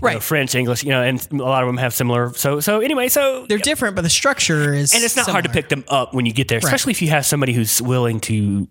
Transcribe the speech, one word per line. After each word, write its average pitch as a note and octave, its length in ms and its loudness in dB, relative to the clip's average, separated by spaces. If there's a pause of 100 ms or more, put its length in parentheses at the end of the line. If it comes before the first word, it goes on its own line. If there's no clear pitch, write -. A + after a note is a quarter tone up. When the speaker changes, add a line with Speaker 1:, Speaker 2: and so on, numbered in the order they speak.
Speaker 1:
Right. G#3+ 140 2
Speaker 2:
know, - 60 -6
French, C#3 360 0
English, A#2+ 260 0
you C#3+ 80 -4
know, C3 120 4
and B2 280 0
a D3 60 -2
lot C3 260 0
of B2 60 0
'em B2 80 -2
have B2 180 -2
similar. A#2+ 400 0
So, C#3+ 240 -2
so G#3 220 0
anyway, C4 280 -2
so C4+ 400 0
Speaker 1:
They're G#3 100 0
different, A#3 360 -2
but F#3 80 -2
the E3 80 0
structure D3+ 640 0
is C#3+ 180 0
Speaker 2:
And A#3 120 2
it's A#3 100 -2
not B3+ 120 0
hard F#3+ 180 0
to B2 60 -6
Speaker 1:
similar. C#3+ 120 2
Speaker 2:
pick - 60 -14
them C#3 180 -2
up C3+ 260 0
when B2+ 140 0
you A2+ 60 0
get B2+ 160 0
there, A#2 100 2
Speaker 1:
Right. A2+ 60 -2
Speaker 2:
especially C4+ 260 0
if - 100 -2
you D#3+ 100 2
have D3 140 2
somebody C#3 280 2
who's A2+ 280 0
willing A#2+ 420 0
to, G2+ 480 0